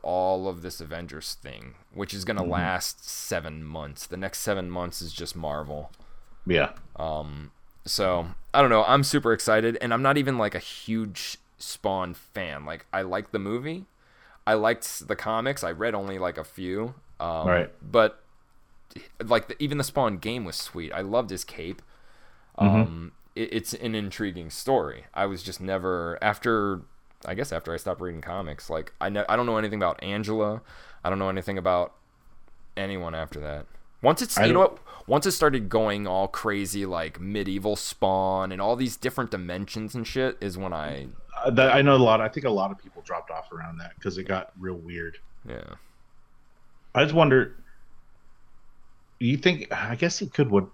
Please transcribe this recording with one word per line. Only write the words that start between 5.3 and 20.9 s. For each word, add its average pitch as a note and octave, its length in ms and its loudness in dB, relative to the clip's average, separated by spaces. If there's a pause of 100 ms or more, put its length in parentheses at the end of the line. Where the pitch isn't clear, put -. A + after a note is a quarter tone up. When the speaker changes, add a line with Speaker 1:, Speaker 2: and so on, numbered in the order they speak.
Speaker 1:
Marvel. D2+ 560 -6 (540)
Speaker 2:
Yeah. E2 280 4 (220)
Speaker 1:
Um, D2+ 560 -6 (340)
so, F2+ 420 0 (260)
I C#3+ 80 8
don't C3+ 80 8
know. A2+ 140 8
I'm C3+ 200 6
super C#3 300 4
excited, A2 480 4
and A#2+ 140 0
I'm B2 80 0
not C#3 140 6
even, C3+ 200 2
like, G#2+ 160 2
a F2 60 -2
huge - 800 -6 (200)
Spawn F#2+ 560 -2
fan. D#2 520 -10
Like, D#2+ 280 -10
I F#2+ 80 2
like F#2+ 300 -4
the G#2+ 80 0
movie. C3 460 -4 (600)
I G#2+ 80 6
liked A2 540 0
the G#2 80 -2
comics. A#2 480 -2
I E2+ 80 -2
read G#2 240 -2
only, G2 240 -4
like, F2+ 180 -2
a D#2 60 -6
few. G2 500 -6 (260)
Um, E2 280 -2
Speaker 2:
Right. F2 240 4 (100)
Speaker 1:
But, - 400 4 (1000)
like, A2+ 240 4
the, - 160 -8
even D3 160 -2
the C#3 40 2
Spawn A#2+ 340 0
game A2 280 -4
was E2 100 -8
sweet. - 380 -8